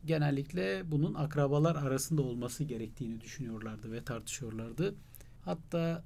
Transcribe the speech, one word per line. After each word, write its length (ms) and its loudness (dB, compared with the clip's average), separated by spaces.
genellikle 880 2
bunun 240 4
akrabalar 600 4
arasında 460 2
olması 420 -2
gerektiğini 560 -4
düşünüyorlardı 720 -8
ve 120 -6
tartışıyorlardı. 920 -2
Hatta 600 0